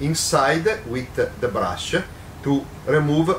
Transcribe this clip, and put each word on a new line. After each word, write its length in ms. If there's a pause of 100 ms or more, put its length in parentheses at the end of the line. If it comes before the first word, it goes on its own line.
inside 680 (200)
with 280
the 340
brush 460 (480)
to 240 (200)
remove 520